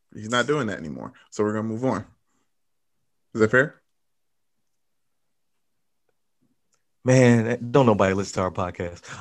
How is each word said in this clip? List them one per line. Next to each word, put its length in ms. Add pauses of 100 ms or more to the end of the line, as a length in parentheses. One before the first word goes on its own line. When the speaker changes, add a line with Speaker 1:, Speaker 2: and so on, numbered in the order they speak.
(120)
Speaker 1:
He's 160
not 200
doing 180
that 120
anymore, 340 (180)
so 140
we're 80
gonna 160
move 160
on. 200 (1300)
Is 80
that 120
fair? 280 (3250)
Speaker 2:
Man, 680
don't 160
nobody 280
listen 200
to 80
our 80
podcast. 520 (180)